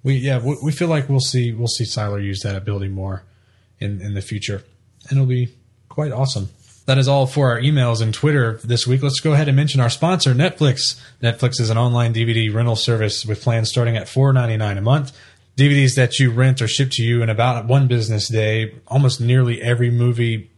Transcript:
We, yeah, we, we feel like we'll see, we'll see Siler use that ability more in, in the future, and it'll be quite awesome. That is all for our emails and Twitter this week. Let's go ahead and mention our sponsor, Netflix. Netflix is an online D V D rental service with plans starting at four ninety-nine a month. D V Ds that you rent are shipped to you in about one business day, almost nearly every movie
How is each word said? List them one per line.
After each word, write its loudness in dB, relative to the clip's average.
We, 2
yeah, 0
we, -2
we -2
feel -2
like 0
we'll 4
see, 0
we'll -4
see -4
Siler -4
use -6
that -4
ability -4
more -8
in, -6
in -8
the -6
future, -8
and -2
it'll 2
be 0
quite -6
awesome. -4
That 2
is 2
all 2
for 0
our 0
emails 2
and 0
Twitter 0
this -2
week. 2
Let's -2
go 0
ahead 2
and 2
mention 2
our 2
sponsor, 0
Netflix. 0
Netflix 0
is 0
an 0
online 0
D 0
V 0
D 0
rental 0
service -2
with -4
plans 0
starting 0
at -8
four 2
ninety-nine 0
a -6
month. 0
D 4
V 4
Ds 4
that 0
you 4
rent 2
are 0
shipped -2
to -2
you 0
in 0
about 0
one 4
business 0
day, -2
almost 2
nearly 2
every 0
movie 0